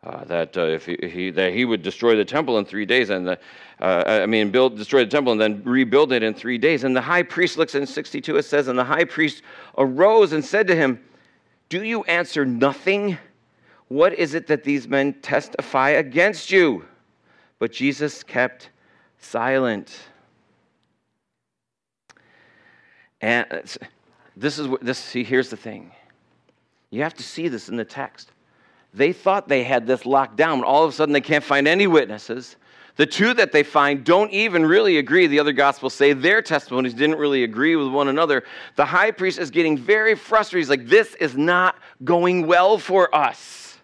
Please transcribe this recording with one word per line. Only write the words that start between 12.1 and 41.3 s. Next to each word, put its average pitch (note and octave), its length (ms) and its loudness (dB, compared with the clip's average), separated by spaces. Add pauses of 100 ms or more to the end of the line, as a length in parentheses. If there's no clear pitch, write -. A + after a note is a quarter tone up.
nothing? C#3+ 720 -2 (720)
What D#3 260 2
is D#3 200 -2
it E3 120 -6
that D3 160 -2
these C#3 240 -2
men C3+ 280 0
testify - 760 -2
against D#3+ 640 0
you?' D3+ 320 2 (720)
But A#2 140 -4
Jesus C#3 500 -4
kept - 480 -4 (480)
silent." A#2+ 800 -4 (3250)
And A#2 300 0
it's, - 260 -12 (600)
this C#3 240 -4
is C#3+ 80 -6
what, B2+ 120 -4
this, B2 160 -6
see, - 280 -8
here's B2+ 260 -2
the A2+ 60 -14
thing. G2 340 -18 (1000)
You A2+ 120 -6
have D#3+ 120 -6
to - 100 -18
see E3 240 -8
this A#2+ 200 -10
in G#2+ 60 -10
the A#2 100 -6
text. - 460 -14 (640)
They C#3+ 180 0
thought F#3+ 360 -2
they C3 160 0
had A#2+ 240 -2
this B2+ 180 0
locked C3 300 0
down. D3+ 260 0
All D3 220 2
of D#3 60 0
a - 20 -14
sudden, D3+ 200 0
they C#3+ 80 2
can't D3 220 -2
find C#3 240 2
any F#3+ 220 2
witnesses. B2 680 0 (380)
The D#3 120 2
two G#3+ 280 0
that A3 160 2
they D3 140 4
find C#3+ 400 0
don't G3 260 4
even F#3+ 340 0
really F3+ 340 4
agree. D#3 280 4
The D3 140 2
other D3 120 2
Gospels C3+ 420 0
say C#3+ 180 4
their E3 280 2
testimonies C3 540 -4
didn't D3+ 240 0
really C#3+ 240 0
agree B2 320 0
with C#3+ 140 -2
one C#3 180 0
another. C#3+ 380 0 (320)
The C#3+ 100 2
high F#3 240 2
priest F#3 300 -4
is D#3 100 -8
getting D#3 260 0
very G#3+ 380 2
frustrated. G#3 480 -2
He's C#3 80 -4
like, C3 160 -2
"This G#3 300 2
is C#3 200 -4